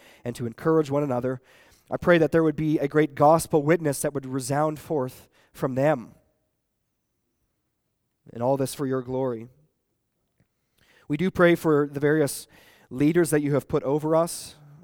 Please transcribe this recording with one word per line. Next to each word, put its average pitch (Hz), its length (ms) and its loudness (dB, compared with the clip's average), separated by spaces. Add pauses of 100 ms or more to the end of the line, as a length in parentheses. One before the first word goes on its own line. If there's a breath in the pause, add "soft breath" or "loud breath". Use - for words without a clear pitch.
(240 soft breath)
and 120 140 -6
to 123 80 -6
encourage 156 440 0
one 143 140 0
another. 127 380 -4 (500 soft breath)
I 127 60 -4
pray 175 200 4
that 156 140 2
there 165 120 4
would 156 120 0
be 156 240 0
a 143 80 -2
great 151 280 0
gospel 156 460 4
witness 151 420 0
that 147 100 -2
would 135 120 -6
resound 139 540 -4
forth 131 480 -6 (240 soft breath)
from 135 240 -6
them. 135 360 0 (2250)
And 113 100 -10
all 131 140 0
this 135 180 -4
for 151 120 -6
your 131 160 -4
glory. 123 480 -8 (1600 soft breath)
We 147 80 -2
do 185 120 0
pray 175 260 4
for 147 360 2
the 139 80 -10
various 147 480 0 (440 soft breath)
leaders 151 380 2
that 151 140 2
you 143 100 0
have 135 140 -2
put 151 160 -2
over 151 320 0
us, - 400 -2 (280)